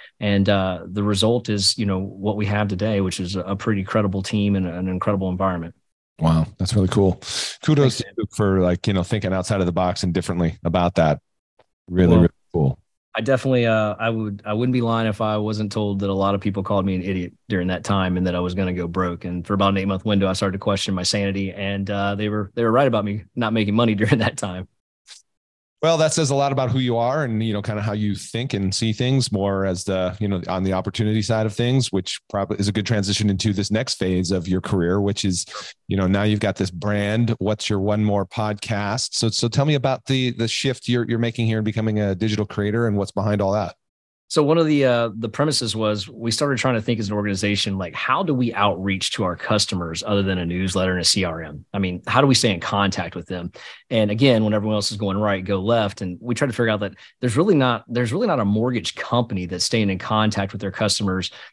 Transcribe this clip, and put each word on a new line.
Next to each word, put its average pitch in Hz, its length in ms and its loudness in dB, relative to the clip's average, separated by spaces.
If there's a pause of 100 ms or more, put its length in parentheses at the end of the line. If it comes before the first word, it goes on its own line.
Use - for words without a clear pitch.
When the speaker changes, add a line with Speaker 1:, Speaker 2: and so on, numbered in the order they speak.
(220)
Speaker 1:
And, 101 260 2
uh, 95 380 0
the 98 180 -4
result 107 460 2
is, 101 280 0
you 110 80 -2
know, 95 140 0
what 98 380 -4
we 107 80 -2
have 101 240 0
today, 98 320 0
which 92 180 -2
is 92 160 -4
a 92 220 -4
pretty 98 260 -2
credible 98 400 0
team 101 320 0
and 95 100 0
an 87 220 -4
incredible 95 400 -2
environment. 90 480 -2 (440)
Speaker 2:
Wow. 80 280 2 (100)
That's 92 160 -2
really 98 140 4
cool. 95 320 2 (420)
Kudos 147 220 4
Speaker 1:
Thanks, 131 140 2
Speaker 2:
to - 80 -6
Speaker 1:
man. - 140 -18
Speaker 2:
you 110 120 -2
for, 95 300 2
like, 87 260 2
you 107 60 2
know, 92 100 2
thinking 95 300 -2
outside 95 260 0
of 92 60 2
the 87 80 0
box 90 300 0
and 92 100 0
differently 85 500 0
about 87 320 2
that. 80 240 4 (720)
Really, 90 220 6
Speaker 1:
Well, 87 80 8
Speaker 2:
really 85 140 6 (200)
cool. 71 260 0 (360)
Speaker 1:
I 113 60 -2
definitely, 127 440 2
uh, 110 340 2
I 113 120 0
would, 107 340 -4
I 107 80 -4
wouldn't 123 180 0
be 123 100 2
lying 113 260 0
if 104 120 -2
I 107 180 0
wasn't 107 340 -2
told 101 280 -2
that 98 120 -2
a - 20 0
lot 98 220 2
of 95 60 -2
people 98 200 -2
called 95 240 0
me 95 80 0
an 90 80 -2
idiot 90 320 -4 (160)
during 92 200 0
that 90 140 -4
time 92 340 0
and 90 100 2
that 87 80 0
I 90 40 -2
was 90 140 -2
gonna 92 180 -2
go 90 160 -4
broke. 87 380 -4
And 87 200 -6
for 101 100 -2
about 98 140 4
an 98 80 0
eight 98 100 -2
month 95 180 -2
window, 98 240 2
I 92 40 0
started 95 200 -2
to 98 60 -4
question 98 340 -2
my 92 100 -2
sanity, 98 480 -2
and, 98 380 -4
uh, 101 260 -2
they 104 140 -2
were, 104 240 -4
they 117 100 -2
were 110 80 2
right 135 160 4
about 110 180 2
me 104 180 -4 (120)
not 117 160 0
making 107 220 0
money 110 220 4
<laughs> - 0 -
during 107 240 2
that 110 180 0
time. 90 300 -6 (1160)
Speaker 2:
Well, 160 180 2
that 156 120 4
says 156 180 2
a 143 60 2
lot 139 160 2
about 131 200 0
who 131 80 0
you 123 180 0
are 131 260 0
and, 110 180 -2
you 113 120 -2
know, 101 80 -2
kinda 107 200 -4
how 104 120 -2
you 104 200 0
think 113 400 -6
and 98 220 0
see 113 160 0
things 123 400 2
more 98 340 0
as 92 200 -2
the, 92 340 0
you 107 80 -2
know, 95 220 0
on 92 140 0
the 95 100 0
opportunity 107 480 0
side 110 240 0
of 107 80 -2
things, 123 360 2
which - 300 -4 (100)
probably 101 280 -2
is 101 100 2
a 104 60 0
good 104 120 0
transition 101 440 2
into 98 240 2
this 95 180 -2
next - 220 0
phase 92 360 0
of 90 160 0
your 92 140 0
career, 90 400 2
which 101 240 0
is, 90 220 0 (420)
you 95 80 -2
know, 95 100 2
now 98 180 4
you've 107 180 2
got 101 160 0
this 92 120 0
brand. 104 680 0
What's 104 300 -2
Your 104 100 0
One 104 240 0
More 101 220 2
podcast? 104 880 -4
So, 113 160 0
so - 180 -2
tell 127 160 2
me 151 120 2
about 131 280 0
the, 131 280 0
the 117 180 -2
shift - 400 -2
you're, 120 200 2
you're 117 80 0
making 117 280 0
here 110 140 2
and 107 60 -2
becoming 107 360 0
a 101 120 2
digital 104 320 0
creator 104 400 0
and 104 120 2
what's 98 140 -2
behind 104 300 0
all 98 120 2
that. 101 240 -2 (540)
Speaker 1:
So 156 120 4
one 156 160 4
of 165 80 4
the, 147 180 4
uh, 120 300 2
the 113 120 -6
premises 120 480 -2
was 107 320 0
we 117 220 -6
started 139 300 0
trying 131 160 2
to 107 80 -2
think 113 160 0
as 107 80 -4
an 104 80 -2
organization, 104 640 -2
like, 87 160 -8
how 139 260 -2
do 160 140 0
we 123 180 0
outreach 98 600 0
to 104 100 -2
our 90 120 -2
customers 87 680 -2
other 101 160 0
than 95 160 0
a 87 80 -2
newsletter 92 460 0
and 90 100 -2
a - 20 -4
C 95 200 2
R 82 180 -4
M? 76 320 -14
I 101 60 -4
mean, 90 260 -4
how 123 160 2
do 139 60 6
we 131 80 6
stay 113 160 2
in 87 80 -2
contact 95 560 -2
with 87 100 -10
them? 90 260 -8 (380)
And 110 220 2
again, 113 320 4
when 107 100 2
everyone 107 220 0
else 101 160 -2
is 107 60 -8
going 98 200 0
right, 101 260 0
go 95 160 -2
left. 107 420 0
And 90 200 -6
we 123 140 -4
try 147 100 0
to 123 80 -2
figure 117 160 2
out 104 120 0
that 101 120 -6 (280)
there's 123 160 0
really 185 180 4
not, 127 320 2
there's 120 260 0
really 214 140 0
not 156 120 2
a 107 60 2
mortgage 110 480 0
company 110 540 -2
that's 87 160 -4
staying 107 260 2
in 92 80 -2
contact 107 540 0
with 98 100 -8
their 98 80 -4
customers 95 640 -2 (220)